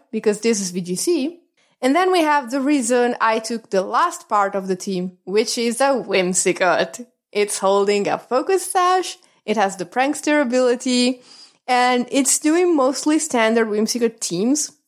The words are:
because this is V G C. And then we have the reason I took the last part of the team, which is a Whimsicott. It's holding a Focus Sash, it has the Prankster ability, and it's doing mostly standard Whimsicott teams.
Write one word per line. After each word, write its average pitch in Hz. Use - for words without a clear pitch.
because 214
this 226
is 180
V 180
G 175
C. 330
And 262
then 370
we 359
have 294
the 277
reason 247
I 226
took 226
the 190
last 294
part 202
of 196
the 185
team, 180
which 214
is 233
a 277
Whimsicott. 185
It's 208
holding 202
a 147
Focus 330
Sash, 359
it 208
has 196
the 180
Prankster 294
ability, 247
and 247
it's 269
doing 339
mostly 294
standard 226
Whimsicott 220
teams. 233